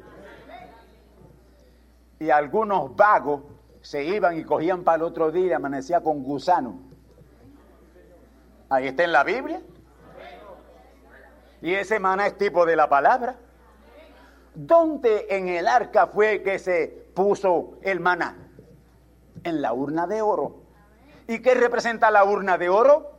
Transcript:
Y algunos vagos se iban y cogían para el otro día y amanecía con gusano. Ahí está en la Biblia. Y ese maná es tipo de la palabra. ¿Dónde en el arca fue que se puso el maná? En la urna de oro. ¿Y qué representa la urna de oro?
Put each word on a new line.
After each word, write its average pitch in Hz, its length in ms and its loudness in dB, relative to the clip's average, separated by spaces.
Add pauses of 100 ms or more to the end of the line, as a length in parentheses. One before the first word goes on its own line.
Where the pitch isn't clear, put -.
(2250)
Y 156 140 -4
algunos 151 640 0
vagos 170 480 2 (380)
se 143 220 -8
iban 175 320 0
y 156 80 -8
cogían 165 400 -4
para 165 140 2
el 160 60 -4
otro 165 280 -2
día 180 140 0
y 175 80 -2
amanecía 143 480 -4
con 151 220 -4
gusano. 135 560 -4 (1900)
Ahí 135 200 -2
está 135 160 -2
en 170 80 0
la 147 120 4
Biblia. 269 380 -6 (2000)
Y 165 140 -2
ese 196 240 -2
maná 190 260 0
es - 100 -2
tipo 175 300 2
de 165 100 2
la 151 140 4
palabra. 233 460 2 (1200)
¿Dónde 254 760 2
en 190 200 -4
el 175 180 -2
arca 220 400 2
fue 208 340 0
que 190 160 -4
se 170 300 -2 (260)
puso 185 720 0
el 190 160 -4
maná? 165 380 -2 (1080)
En 160 180 -4
la 120 100 -2
urna 143 360 -4
de 214 160 -4
oro. 156 400 -4 (640)
¿Y 226 160 -6
qué 254 100 4
representa 233 560 2
la 208 160 6
urna 196 320 0
de 175 120 -2
oro? 269 500 4